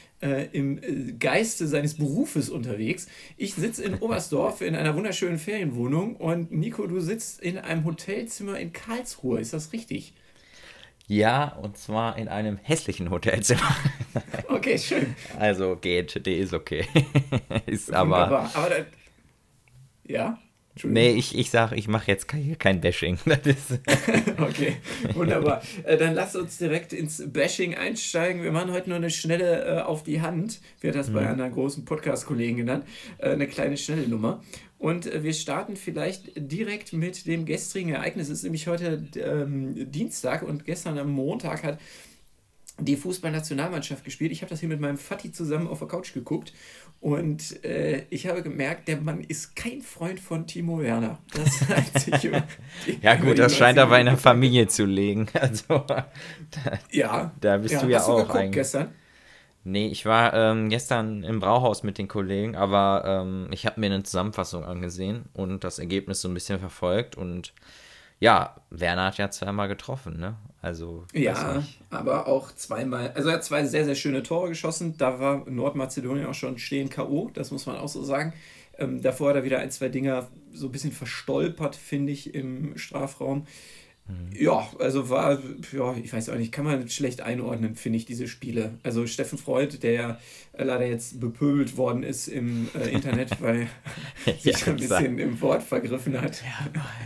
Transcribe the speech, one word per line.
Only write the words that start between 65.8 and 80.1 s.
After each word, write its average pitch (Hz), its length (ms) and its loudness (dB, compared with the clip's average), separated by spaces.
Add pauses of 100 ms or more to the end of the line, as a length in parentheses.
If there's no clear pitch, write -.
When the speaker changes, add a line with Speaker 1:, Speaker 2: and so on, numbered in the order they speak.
Speaker 2:
so 92 60 -4
ein 92 60 -2
bisschen 90 260 -4
verfolgt 95 560 -2
und 87 380 -10 (640)
ja, 98 360 6 (140)
Werner 87 380 0
hat 98 100 -4
ja 101 120 -2
zweimal 101 380 -4
getroffen, 101 520 -8
ne? 98 160 -6 (260)
Also, 85 420 -8 (100)
weiß - 80 0
Speaker 1:
Ja, - 360 0
Speaker 2:
nicht. - 220 -6 (100)
Speaker 1:
aber - 380 -2
auch 135 260 0
zweimal, 127 600 -4
also 151 160 0
er 165 60 2
hat 165 80 -4
zwei 147 220 0
sehr, 151 200 2
sehr 139 100 0
schöne 135 280 -2
Tore 175 260 0
geschossen. 165 480 -4
Da 127 220 0
war 135 300 0
Nordmazedonien 131 760 -4
auch 131 80 -6
schon 127 240 -6
stehend 139 340 -4
K - 120 -6
O, 160 300 -2
das - 180 -8
muss 139 140 -8
man 127 120 -6
auch 143 120 -8
so - 140 -8
sagen. 143 300 -2 (440)
Ähm, 127 240 -4
davor 143 280 2
hat 143 80 6
er 131 60 2
wieder 131 160 0
ein, 131 120 -6
zwei 131 180 -4
Dinger 131 380 0 (260)